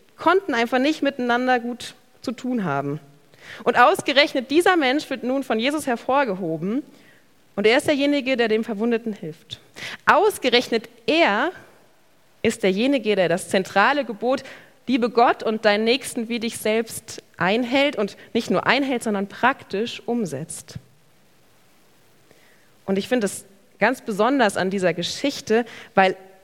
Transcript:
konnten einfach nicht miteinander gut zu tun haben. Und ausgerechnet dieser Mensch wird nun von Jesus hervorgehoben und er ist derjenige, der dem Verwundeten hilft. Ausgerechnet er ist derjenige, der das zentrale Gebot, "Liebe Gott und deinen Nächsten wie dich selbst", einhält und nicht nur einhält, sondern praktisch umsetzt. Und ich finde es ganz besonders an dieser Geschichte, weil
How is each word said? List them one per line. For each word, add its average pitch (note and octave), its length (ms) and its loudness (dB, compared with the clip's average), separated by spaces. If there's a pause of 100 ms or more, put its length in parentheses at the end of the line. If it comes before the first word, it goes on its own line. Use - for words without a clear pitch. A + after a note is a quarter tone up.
(160)
konnten F4 380 2
einfach A#3 240 0
nicht D4 240 0
miteinander B3+ 560 0
gut A#3 360 -8 (260)
zu - 100 -6
tun B3 320 -4
haben. C#3+ 380 -2 (640)
Und A#3+ 120 2
ausgerechnet C#4+ 760 2
dieser F4 240 4
Mensch C#4+ 340 0
wird B3 140 -6
nun C4 180 -2
von A3+ 160 -2
Jesus C4+ 280 -2
hervorgehoben G#3+ 1000 -2 (720)
und G#3 100 0
er A#3 120 6
ist - 100 0
derjenige, C#4 480 0
der A#3 100 0
dem A3 160 0
Verwundeten A3+ 520 -2
hilft. - 440 -14 (480)
Ausgerechnet B3 840 2 (180)
er C#4 440 2 (920)
ist - 200 -2
derjenige, G#3+ 540 2
der F#3 120 2
das F3+ 200 -2
zentrale A3 560 2
Gebot, A#3+ 400 -4 (420)
"Liebe A#3+ 240 0
Gott B3+ 320 2
und A3 220 -2
deinen G#3 200 4
Nächsten A#3+ 440 -2
wie A#3 100 -4
dich A3+ 200 -6
selbst", - 640 -4 (160)
einhält B3 580 2
und G3+ 200 -4 (180)
nicht A3+ 160 -2
nur F#3 160 2
einhält, B3+ 360 0
sondern G3+ 260 -4
praktisch A#3 760 -4
umsetzt. E3 680 -8 (2000)
Und G3 140 0
ich G3+ 100 -4
finde B3 180 0
es - 180 -8 (340)
ganz B3 220 2
besonders A3+ 560 2
an F#3 140 0
dieser F#3 220 0
Geschichte, A3+ 720 -2 (300)
weil F#3+ 220 4 (280)